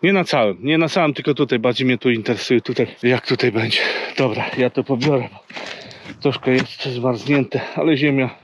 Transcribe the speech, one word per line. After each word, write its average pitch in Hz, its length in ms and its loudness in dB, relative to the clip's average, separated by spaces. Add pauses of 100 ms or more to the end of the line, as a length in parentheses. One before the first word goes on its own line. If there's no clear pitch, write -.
Nie 190 100 4
na 185 100 2
całym, 107 380 2
nie 147 160 2
na 165 120 2
całym, 156 240 2
tylko 143 200 -2
tutaj 127 260 0
bardziej 123 280 0
mnie 123 100 2
tu 127 120 0
interesuje, 113 520 0
tutaj, 123 260 -2 (160)
jak 123 240 2
tutaj 127 240 2
będzie. 110 280 0 (380)
Dobra, 123 280 0 (120)
ja 123 120 2
to 127 140 -2
pobiorę, 131 480 0
bo - 120 -20 (760)
troszkę 131 300 0
jest 127 320 0
zmarznięte, 127 800 -2 (140)
ale 156 220 2
ziemia 135 320 2 (140)